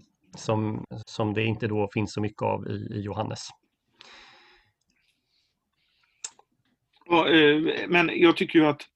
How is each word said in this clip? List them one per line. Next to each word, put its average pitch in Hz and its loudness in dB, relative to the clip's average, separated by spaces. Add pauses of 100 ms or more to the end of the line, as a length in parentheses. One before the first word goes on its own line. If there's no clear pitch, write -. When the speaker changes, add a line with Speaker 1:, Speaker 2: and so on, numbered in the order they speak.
(360)
Speaker 1:
som, 110 -4 (220)
som 107 -4
det 110 -2
inte 110 -4
då 107 -2
finns 104 -4
så 107 -6
mycket 104 -6
av 104 -4
i, 104 -10
i 107 -6
Johannes. 101 -8 (3500)
Speaker 2:
Ja, 165 4
eh, 151 4
men 175 2
jag 165 6
tycker 175 0
ju 156 6
att, 147 0 (160)